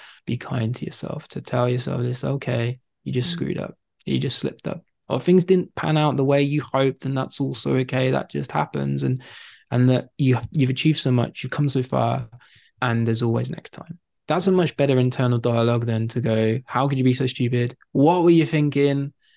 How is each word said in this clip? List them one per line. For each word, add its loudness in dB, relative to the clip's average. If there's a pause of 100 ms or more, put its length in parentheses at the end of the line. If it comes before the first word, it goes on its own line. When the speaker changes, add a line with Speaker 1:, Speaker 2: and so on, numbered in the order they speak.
(260)
Speaker 1:
be -4
kind -4
to -10
yourself, -10
to -12
tell -2
yourself -4
it's -4
okay, -4 (260)
you -6
just -2
Speaker 2:
Mm. -6
Speaker 1:
screwed -4
up, -10 (260)
you -2
just -4
slipped -8
up, -10 (260)
or -2
things 4
didn't 2
pan 0
out 2
the 0
way 4
you -2
hoped, -2
and -2
that's -6
also -2
okay, 0
that -2
just -8
happens, -2
and, 0 (500)
and 4
that 0
you, 2 (140)
you've 0
achieved 0
so 0
much, 0
you've -8
come 0
so -2
far, -2 (540)
and 0
there's 0
always 0
next -12
time. -16 (300)
That's 0
a 4
much 2
better 4
internal 2
dialogue 2
than -2
to -4
go, 0
"How 0
could 0
you 2
be 4
so -2
stupid? -2 (160)
What 4
were 8
you 2
thinking?" 0 (240)